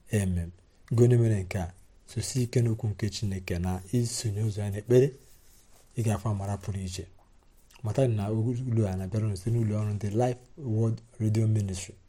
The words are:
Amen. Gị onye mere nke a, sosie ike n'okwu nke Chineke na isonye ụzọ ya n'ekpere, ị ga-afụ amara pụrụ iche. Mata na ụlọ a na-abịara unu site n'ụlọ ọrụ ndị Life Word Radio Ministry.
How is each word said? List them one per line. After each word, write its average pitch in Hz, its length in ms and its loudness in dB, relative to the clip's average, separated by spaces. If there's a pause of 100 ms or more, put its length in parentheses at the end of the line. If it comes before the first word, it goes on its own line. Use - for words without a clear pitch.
(120)
Amen. 90 380 0 (420)
Gị 117 120 6
onye 120 140 8
mere 113 260 4
nke 90 160 -6
a, 90 140 -6 (340)
sosie 123 360 -4
ike 120 180 0
n'okwu 113 280 0
nke 104 200 -4
Chineke 95 500 -4
na 90 120 0 (200)
isonye 117 520 -2
ụzọ 104 180 -2
ya 104 80 -2
n'ekpere, 123 380 4 (880)
ị 120 60 -2
ga-afụ 107 260 -2
amara 101 280 -2
pụrụ 98 280 -8
iche. 90 200 -8 (800)
Mata 123 240 0
na 107 240 0
ụlọ 117 560 0
a 92 80 -2
na-abịara 95 320 -2
unu 101 100 -2
site 113 140 -4
n'ụlọ 113 300 2
ọrụ 107 120 -2
ndị 104 160 -4
Life 123 300 0 (180)
Word 113 400 0 (220)
Radio 110 280 2
Ministry. 101 460 0 (160)